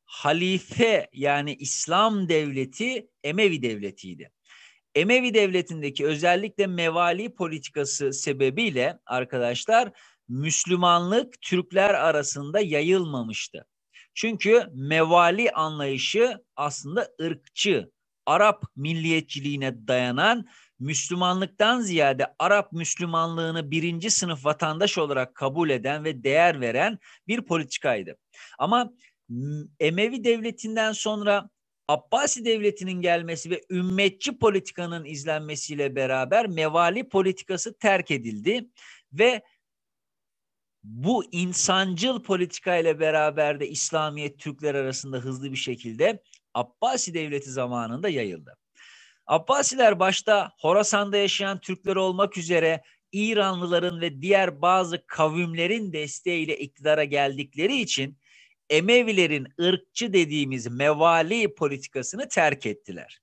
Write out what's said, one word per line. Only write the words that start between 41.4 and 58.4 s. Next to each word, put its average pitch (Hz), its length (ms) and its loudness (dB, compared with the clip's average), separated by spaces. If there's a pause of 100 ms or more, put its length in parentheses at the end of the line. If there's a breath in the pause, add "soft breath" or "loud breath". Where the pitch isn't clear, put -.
politika 180 540 -2
ile 165 240 2
beraber 151 600 2
de 143 80 -4
İslamiyet 151 720 -4
Türkler 147 360 -6
arasında 131 420 -4
hızlı 131 360 -8
bir 131 40 -8
şekilde 123 640 -2 (320 soft breath)
Abbasi 214 600 -4
devleti 147 360 -6
zamanında 123 580 -4
yayıldı. 92 500 -6 (680 loud breath)
Abbasiler 240 760 4
başta 190 580 2
Horasan'da 202 580 2
yaşayan 196 440 0
Türkler 190 360 -4
olmak 190 420 0
üzere 160 440 0 (300 soft breath)
İranlıların 180 880 0
ve 147 220 -6
diğer 180 400 2
bazı 180 440 2
kavimlerin 170 840 -2
desteğiyle 156 640 -4
iktidara 151 460 0
geldikleri 143 760 -2
için 139 380 -4 (520 soft breath)